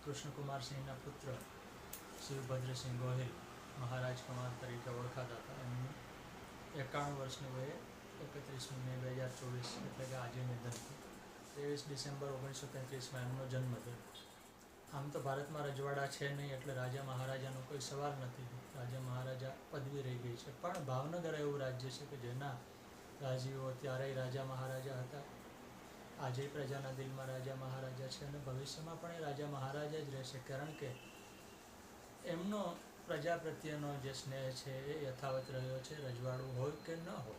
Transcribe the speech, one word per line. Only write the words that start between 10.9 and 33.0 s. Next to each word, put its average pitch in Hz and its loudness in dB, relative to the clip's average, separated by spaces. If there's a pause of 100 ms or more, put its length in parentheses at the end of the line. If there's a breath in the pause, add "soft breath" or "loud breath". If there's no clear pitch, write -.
ત્રેવીસ 143 2
ડિસેમ્બર 139 0
ઓગણીસો 135 0
તેત્રીસમાં 127 0
એમનો 131 2
જન્મ 127 4
થયો. 120 -2 (1040)
આમ 143 0
તો 151 2
ભારતમાં 143 2
રજવાડા 139 4
છે 143 2
નહીં, 139 0
એટલે 131 0
રાજા 127 2
મહારાજાનો 131 0
કોઈ 139 -2
સવાલ 143 2
નથી. 127 -2 (300)
રાજા 127 0
મહારાજા 131 0 (180)
પદવી 139 0
રહી 127 2
ગઈ 120 0
છે, - -6
પણ 175 2
ભાવનગર 156 4
એવું 143 4
રાજ્ય 131 2
છે 147 -4
કે 139 -6
જેના 123 0 (640)
રાજીઓ 131 4
ત્યારેય 135 2
રાજા 131 2
મહારાજા 131 0
હતા, 139 -2 (1040)
આજે 135 4
પ્રજાના 135 2
દિલમાં 131 0
રાજા 131 0
મહારાજા 131 0
છે 139 -4
અને 143 -2
ભવિષ્યમાં 143 -2
પણ 170 -2
એ 170 -2
રાજા 147 2
મહારાજા 147 2
જ 135 0
રહેશે, 131 -2
કારણ 143 -2
કે 147 -2 (1400)
એમનો 180 2 (300)